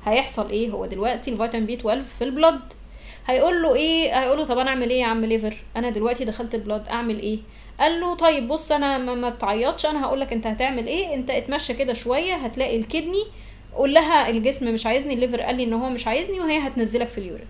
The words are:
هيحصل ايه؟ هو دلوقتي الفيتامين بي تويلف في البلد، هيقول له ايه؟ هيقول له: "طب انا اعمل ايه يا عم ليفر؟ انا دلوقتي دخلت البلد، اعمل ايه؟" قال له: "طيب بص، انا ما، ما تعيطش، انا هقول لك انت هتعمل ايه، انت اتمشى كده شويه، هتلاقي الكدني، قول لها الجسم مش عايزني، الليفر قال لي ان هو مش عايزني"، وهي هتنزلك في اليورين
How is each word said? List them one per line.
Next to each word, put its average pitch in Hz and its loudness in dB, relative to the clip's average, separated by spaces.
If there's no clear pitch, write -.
هيحصل 220 2
ايه؟ 220 0
هو 190 -4
دلوقتي 233 -4
الفيتامين 226 -2
بي 240 -4
تويلف 240 -2
في - -2
البلد، 277 4
هيقول 320 4
له 311 4
ايه؟ 320 2
هيقول 262 2
له: 302 0
"طب 240 0
انا 262 2
اعمل 254 0
ايه 254 2
يا 247 2
عم 226 0
ليفر؟ 220 0
انا 240 -2
دلوقتي 240 -2
دخلت 226 -6
البلد، 208 -4
اعمل 233 -2
ايه؟" 214 -2
قال 320 4
له: 349 0
"طيب 311 4
بص، 302 2
انا 285 2
ما، 247 -2
ما 240 -2
تعيطش، 233 0
انا 302 0
هقول 269 0
لك 262 -4
انت 226 -2
هتعمل 233 -2
ايه، 339 -2
انت 262 -4
اتمشى 269 -2
كده 254 0
شويه، 302 0
هتلاقي 254 -2
الكدني، 330 -2
قول 277 2
لها 302 6
الجسم 233 0
مش 226 0
عايزني، 269 2
الليفر 240 0
قال - 0
لي 254 0
ان 226 0
هو 247 0
مش 240 -4
عايزني"، 359 0
وهي 320 2
هتنزلك 240 0
في - -6
اليورين 180 -8